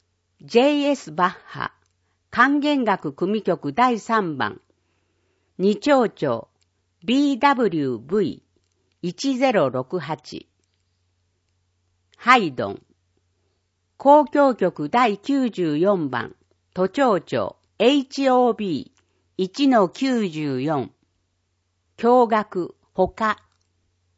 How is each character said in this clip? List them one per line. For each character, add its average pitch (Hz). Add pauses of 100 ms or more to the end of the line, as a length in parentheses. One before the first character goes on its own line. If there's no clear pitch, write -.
(420)
ジ 165
ェ 285
イ 285
エ 285
ス -
バ 180
ッ - (120)
ハ、 - (560)
管 277
弦 285
楽 185
組 196
曲 160
第 240
三 190
番。 101 (960)
二 202
丁 254
調、 123 (540)
ビ 269
ー -
ダ 285
ブ 233
リ 160
ュ 131
ー -
ブ 160
イ - (580)
一 247
ゼ 262
ロ 156
六 127
八。 - (1700)
ハ 247
イ 185
ド 120
ン、 - (1120)
交 285
響 277
曲 165
第 240
九 262
十 165
四 175
番、 117 (380)
都 185
庁 226
調、 - (200)
エ 247
イ 277
チ 269
オ 247
ー -
ビ 175
ー - (360)
一 190
の 226
九 233
十 151
四。 143 (1040)
共 240
楽、 202 (180)
ほ 185
か。 214 (800)